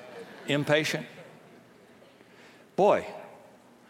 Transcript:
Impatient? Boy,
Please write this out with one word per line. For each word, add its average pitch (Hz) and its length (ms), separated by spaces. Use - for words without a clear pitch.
Impatient? 147 580
Boy, 180 280